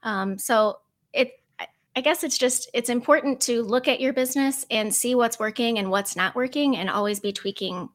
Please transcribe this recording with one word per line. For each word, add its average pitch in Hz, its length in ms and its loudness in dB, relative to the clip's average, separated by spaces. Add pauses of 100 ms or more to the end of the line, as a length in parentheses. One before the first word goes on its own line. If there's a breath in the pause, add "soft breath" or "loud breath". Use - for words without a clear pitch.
Um, 196 340 -2
so 214 420 2 (340)
it, 247 180 0 (280)
I, - 80 -12 (280)
I 254 60 -2
guess 302 220 0
it's 294 140 -2
just, 254 360 0
it's 233 160 -2
important 254 520 2
to 233 220 0
look 233 240 0
at 262 120 2
your 262 140 0
business 269 580 0
and 214 240 0
see 247 180 0
what's 233 260 2
working 220 380 0
and 190 140 -2
what's 196 240 0
not 180 200 0
working 262 420 2
and 180 120 -4
always 208 300 -2
be 202 140 -4
tweaking 185 600 -6